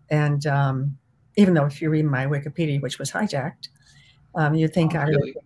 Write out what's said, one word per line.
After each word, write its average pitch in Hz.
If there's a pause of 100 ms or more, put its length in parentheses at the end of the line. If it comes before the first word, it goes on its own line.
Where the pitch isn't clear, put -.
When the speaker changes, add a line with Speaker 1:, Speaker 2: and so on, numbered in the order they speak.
(100)
Speaker 1:
and, 147
um, 139 (380)
even 190
though 147
if 143
you 160
read 156
my 135
Wikipedia, 143
which 135
was 139
hijacked, 151 (640)
um, 151
you'd 160
think 160
Speaker 2:
Oh, 170
Speaker 1:
I 143
would 151
Speaker 2:
really? - (120)